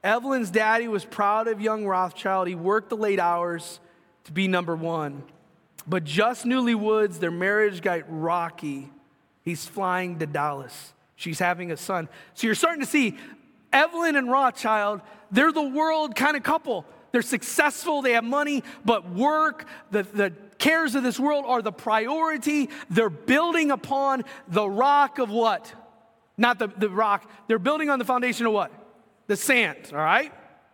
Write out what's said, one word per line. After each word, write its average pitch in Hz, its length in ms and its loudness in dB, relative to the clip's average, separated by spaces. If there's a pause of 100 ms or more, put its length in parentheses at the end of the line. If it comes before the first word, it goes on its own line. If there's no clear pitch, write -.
Evelyn's 240 440 0
daddy 220 380 2
was 208 180 -4
proud 214 440 0
of 214 120 -4
young 220 240 -2
Rothschild. 185 640 0
He 180 80 -4
worked 202 340 -2
the 226 80 -4
late 208 220 0
hours 175 640 -2 (440)
to - 80 -18
be 185 140 0
number 175 300 0
one. 156 480 -6 (640)
But 175 160 0
just 208 400 0
newlywoods, 214 760 2
their 170 140 -2
marriage 190 500 0
got 175 240 -2
rocky. 156 840 -4 (500)
He's 170 240 -6
flying 180 540 -2
to 156 60 -4
Dallas. 147 680 -6 (220)
She's 165 240 -8
having 175 320 0
a 147 40 -6
son. 175 320 -4 (260)
So - 120 -4
you're 220 80 2
starting 330 260 0
to 254 60 -4
see 262 300 0 (560)
Evelyn 330 420 2
and 262 160 0
Rothschild, 220 680 0 (320)
they're 285 180 6
the 311 120 0
world 302 520 0
kind 294 220 0
of 247 80 -6
couple. 247 400 -2 (260)
They're 240 120 2
successful, 294 800 0
they 254 100 2
have 233 120 2
money, 285 380 -2 (220)
but 196 260 0
work, 302 560 0 (240)
the, 202 120 -2
the 202 300 -2 (240)
cares 311 380 2
of 269 80 0
this 247 180 -2
world 285 260 2
are 247 140 2
the 202 120 -4
priority. 294 1000 0 (180)
They're 202 220 2
building 311 600 2
upon 269 540 0 (240)
the 196 200 0
rock 277 500 4
of 240 100 0
what? 220 440 0 (680)
Not 233 200 4
the, 214 100 -2
the 202 200 -2
rock. 202 420 0 (180)
They're 226 100 2
building 294 320 0
on 269 80 2
the 247 80 -2
foundation 247 400 0
of 220 60 2
what? 196 200 0 (540)
The 202 100 2
sand, 226 560 2
all 143 60 -4
right? 214 340 4 (420)